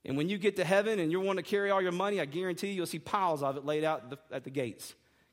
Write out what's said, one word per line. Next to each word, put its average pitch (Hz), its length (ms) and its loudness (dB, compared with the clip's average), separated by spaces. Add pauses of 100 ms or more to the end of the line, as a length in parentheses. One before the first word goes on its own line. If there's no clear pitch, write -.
And 135 120 -2
when 156 120 0
you 208 80 -2
get 196 180 2
to 185 80 2
heaven 202 360 4
and 160 120 2
you're 185 100 2
wanting 190 220 0
to - 60 -10
carry 202 200 2
all 196 120 4
your 180 100 2
money, 196 280 0
I 156 60 0
guarantee 180 460 -4
you'll 180 160 -2
see 165 100 -6
piles 165 460 0
of 139 140 0
it 139 80 -10
laid 151 180 0
out 156 200 0
at 123 60 -16
the, - 100 -12 (120)
at 135 140 -6
the 131 60 -10
gates, 135 440 -6 (360)